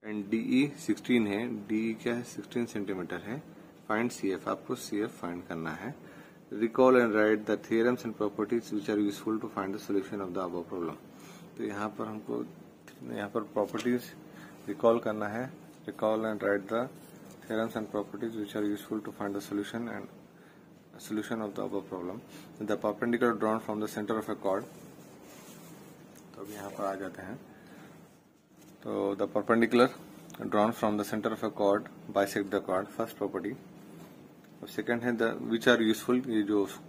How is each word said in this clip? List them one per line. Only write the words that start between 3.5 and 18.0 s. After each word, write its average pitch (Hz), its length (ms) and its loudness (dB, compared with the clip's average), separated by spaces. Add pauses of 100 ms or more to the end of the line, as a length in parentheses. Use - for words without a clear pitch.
Find 113 220 2
सीएफ़, 98 380 -2
आपको 101 260 -2
सीएफ़ 107 440 -4
फाइंड 87 280 -6
करना 82 240 -4 (100)
है। 120 120 -8 (680)
Recall 127 380 8
and 113 140 4
write 107 340 6
the 107 60 4 (120)
theorems 120 400 4
and 107 100 -6
properties 107 560 0
which 104 160 -2
are 107 100 4
useful 104 440 0
to 107 100 -8
find 98 240 -2
the 104 80 -10
solution 101 400 -2
of 90 80 -6
the 95 140 -2
above 85 260 -4
problem। 85 240 -4 (600)
तो 117 60 -6
यहाँ 104 240 -4 (100)
पर 110 100 -4
हमको, 110 360 -6 (720)
यहाँ 104 160 -4
पर 113 120 -2 (120)
प्रॉपर्टीज 120 580 0 (560)
रिकॉल 117 380 6
करना 107 220 -2
है। 117 220 -4 (380)
Recall 110 440 2
and 107 160 -4
write 101 260 2
the 117 100 2 (640)
theorems 110 340 0
and 107 140 -8
properties 110 460 -2